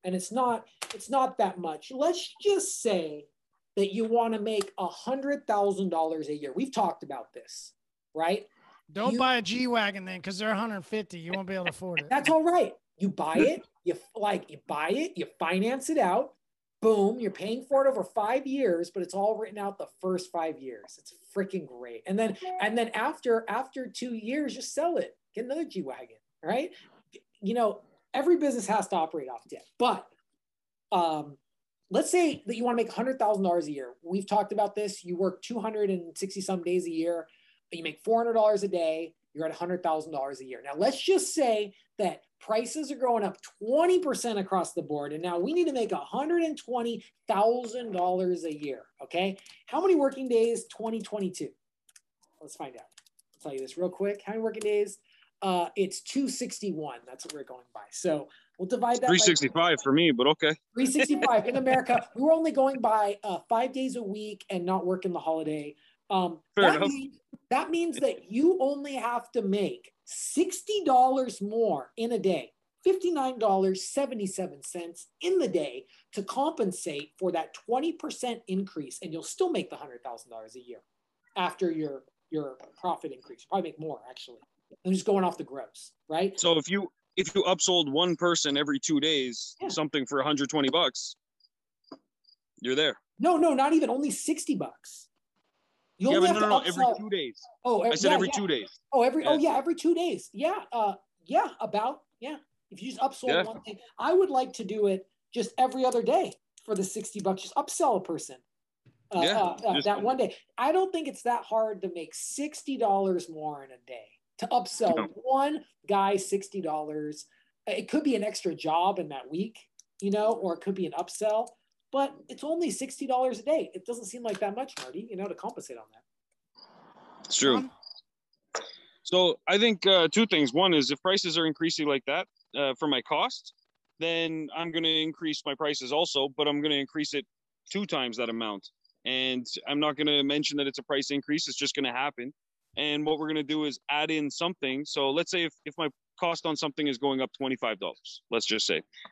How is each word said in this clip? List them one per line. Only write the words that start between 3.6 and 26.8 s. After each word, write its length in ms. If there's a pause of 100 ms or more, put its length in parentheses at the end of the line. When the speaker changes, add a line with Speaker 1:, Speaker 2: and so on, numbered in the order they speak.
Speaker 1:
that 180
you 120
wanna 340
make 380
a 100
hundred 580
thousand 440
dollars 400
a 60
year. 180
We've 180
talked 320
about 300
this, 400 (420)
right? 320 (440)
Speaker 2:
Don't 220
Speaker 1:
You 60
Speaker 2:
buy 180
a 40
G-Wagon 640
then, 160
'cause 180
they're 120
a 60
hundred 280
fifty. 340
You 140
won't 140
be 60
able 120
to 60
afford 300
it. 80
Speaker 1:
That's 200
all 140
right. 300 (240)
You 120
buy 300
it, 280 (160)
you 100
f-, 220
like, 340
you 160
buy 240
it, 280
you 100 (100)
finance 540
it 80
out. 340 (480)
Boom, 380
you're 120
paying 320
for 220
it 40
over 140
five 440
years, 440
but 120
it's 100
all 240
written 200
out 200
the 100 (120)
first 320
five 280
years. 400
It's 140 (220)
freaking 320
great. 400
And 100
then, 200 (240)
and 160
then 120
after, 600
after 380
two 280
years, 400
just 180
sell 240
it. 200 (180)
Get 100
another 200
G-Wagon, 520 (260)
right? 280 (720)